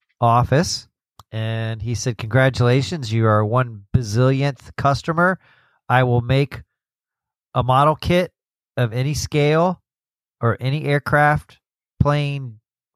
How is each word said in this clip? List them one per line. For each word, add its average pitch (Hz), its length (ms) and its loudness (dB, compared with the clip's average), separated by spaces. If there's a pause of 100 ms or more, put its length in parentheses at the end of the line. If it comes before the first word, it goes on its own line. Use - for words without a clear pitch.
(200)
office 120 680 2 (440)
and 113 500 -6
he 117 140 -4
said, 120 220 -4
"Congratulations, 127 920 0
you 113 140 2
are 107 180 4
one 113 480 -4
bazillionth 127 840 0
customer. 165 640 0 (480)
I 127 160 4
will 123 160 2
make 135 420 -2 (920)
a 127 100 -2
model 139 320 2
kit 180 360 0 (440)
of 117 160 -2
any 135 220 -4
scale 156 680 0 (580)
or 117 200 0
any 139 240 -4
aircraft, 147 720 0 (400)
plane, 143 600 -2 (360)